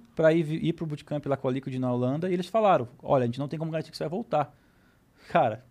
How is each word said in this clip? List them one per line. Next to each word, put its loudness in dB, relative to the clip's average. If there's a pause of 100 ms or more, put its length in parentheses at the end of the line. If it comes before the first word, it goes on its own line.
(140)
pra 4
ir, 0
ir 2
pro -8
bootcamp -8
lá 0
com -4
a 2
Liquid -6
na -2
Holanda, -2
e 0
eles -4
falaram, 4 (140)
"Olha, 2
a 2
gente -4
não -4
tem -8
como -6
garantir -6
que -20
você -6
vai -6
voltar." -4 (760)
Cara, 0